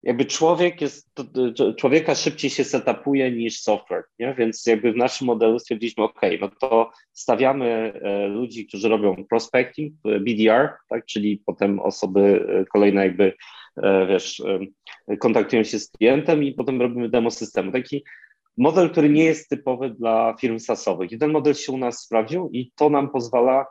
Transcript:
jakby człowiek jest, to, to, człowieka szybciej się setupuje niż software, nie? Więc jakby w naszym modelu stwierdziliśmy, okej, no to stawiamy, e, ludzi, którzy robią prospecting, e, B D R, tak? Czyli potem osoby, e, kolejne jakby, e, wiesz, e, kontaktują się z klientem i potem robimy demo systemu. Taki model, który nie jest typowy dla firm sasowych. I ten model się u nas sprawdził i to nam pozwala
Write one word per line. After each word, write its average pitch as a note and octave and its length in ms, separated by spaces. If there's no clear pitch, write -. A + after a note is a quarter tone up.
jakby A#2+ 220
człowiek E3+ 560
jest, - 320
to, C3+ 100
to, B2+ 180
człowieka D3+ 420
szybciej D3 360
się C#3 120
setupuje C3 680
niż A#2 280
software, - 440
nie? B2+ 180
Więc A2+ 280
jakby A2 280
w A#2 40
naszym B2+ 300
modelu A#2 320
stwierdziliśmy, A2+ 440
okej, F#2 380
no G2 80
to A2+ 320
stawiamy, A#2 880
e, G2+ 260
ludzi, A2+ 400
którzy G#2 220
robią G2+ 400
prospecting, B2+ 640
e, G#2+ 140
B A2+ 180
D A2 160
R, C#3+ 160
tak? A2+ 160
Czyli G#2 400
potem G2+ 340
osoby, G2 720
e, F#2+ 160
kolejne G2+ 380
jakby, F#2+ 300
e, F#2+ 240
wiesz, - 360
e, G#2 100
kontaktują A2+ 460
się G#2+ 160
z - 120
klientem D3 520
i C#3 100
potem B2+ 280
robimy A#2+ 280
demo A#2 220
systemu. G2 400
Taki C3 320
model, D#3+ 320
który D3+ 200
nie D#3 140
jest D#3+ 260
typowy B2+ 400
dla A2+ 500
firm A2+ 200
sasowych. F#2 520
I A2+ 60
ten D3+ 140
model D3 220
się C#3+ 180
u C3 60
nas B2 220
sprawdził C#3+ 540
i B2 220
to D3 140
nam C#3 200
pozwala B2+ 600